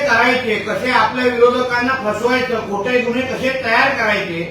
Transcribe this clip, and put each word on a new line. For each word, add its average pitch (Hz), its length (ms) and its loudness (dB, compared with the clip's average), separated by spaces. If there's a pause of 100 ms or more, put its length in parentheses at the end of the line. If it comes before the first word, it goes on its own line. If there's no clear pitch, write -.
करायचे, 240 520 2
कसे 220 320 -4
आपल्या 247 340 0
विरोधकांना 247 680 2 (100)
फसवायचं, 226 680 -2
खोटे 240 320 0
गुन्हे 233 260 0
कसे 262 360 -2
तयार 247 340 2
करायचे 180 540 -2